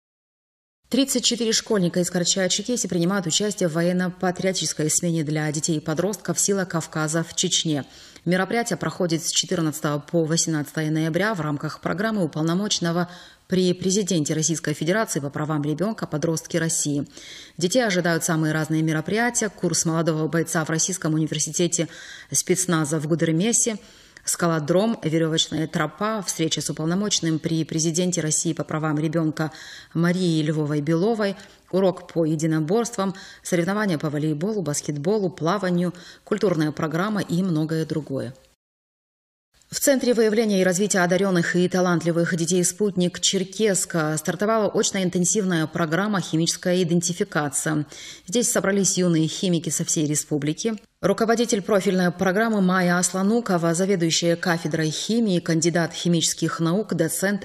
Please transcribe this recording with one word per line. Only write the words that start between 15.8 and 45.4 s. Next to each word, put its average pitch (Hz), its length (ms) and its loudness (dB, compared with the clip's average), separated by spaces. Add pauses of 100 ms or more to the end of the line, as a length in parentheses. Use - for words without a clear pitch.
«Подростки 160 520 -2
России». 156 500 -2 (500)
Детей 190 260 2
ожидают 175 400 2
самые 156 300 0
разные 156 300 0
мероприятия: 208 680 0
курс - 360 -2
молодого 160 420 2
бойца 160 360 0
в 151 60 -6
Российском 165 460 0
университете 160 720 0 (440)
спецназа 160 680 0
в 147 80 -4
Гудермесе, 170 720 2 (460)
скалодром, 175 800 2
верёвочная 160 640 0
тропа, 202 540 -2
встреча 160 400 -2
с - 80 -6
уполномоченным 165 720 0
при 160 260 -2
президенте 165 560 0
России 156 320 0
по 151 100 -4
правам 156 340 -2
ребёнка 156 540 -2 (420)
Марией 170 500 2
Львовой-Беловой, 165 920 0 (360)
урок 185 360 2
по 165 160 0
единоборствам, 160 920 0 (280)
соревнования 185 540 0
по 156 120 -2
волейболу, 156 520 -2
баскетболу, 156 680 -2
плаванию, 180 640 0 (300)
культурная 175 480 2
программа 165 480 -2
и 170 240 0
многое 160 420 0
другое. 139 480 -4 (1400)
В - 100 -8
Центре 262 340 2
выявления 214 480 2
и - 20 4
развития 185 360 2
одарённых 180 560 2
и 180 120 4
талантливых 170 720 2
детей 175 260 2
«Спутник 180 560 0
Черкеска» 180 960 0
стартовала 208 540 0
очная 196 320 0
интенсивная 180 640 2